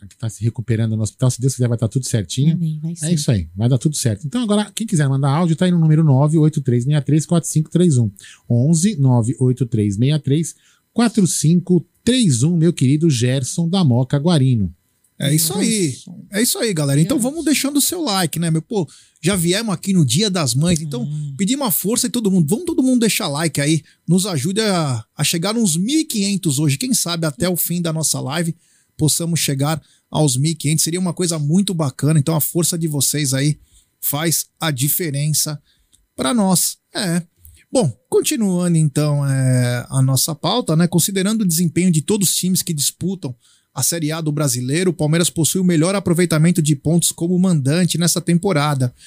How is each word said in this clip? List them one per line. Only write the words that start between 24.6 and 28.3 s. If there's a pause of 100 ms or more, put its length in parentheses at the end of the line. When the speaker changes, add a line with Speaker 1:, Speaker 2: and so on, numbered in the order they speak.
Speaker 3:
a, (100)
a
chegar
nos
mil
e
quinhentos
hoje.
Quem
sabe
até
o
fim
da
nossa
live (400)